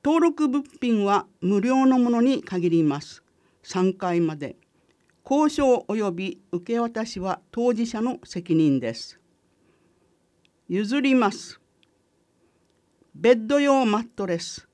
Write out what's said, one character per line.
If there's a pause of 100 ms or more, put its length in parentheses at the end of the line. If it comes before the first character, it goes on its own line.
登
録
物 (160)
品
は (140)
無
料
の
も
の
に
限
り
ま
す。 (400)
三
回
ま
で。 (760)
交
渉
及
び (100)
受
け
渡
し
は (100)
当
事
者
の
責
任
で
す。 (1500)
譲
り
ま
す。 (1500)
ベ
ッ
ド
用
マ
ッ
ト
レ
ス。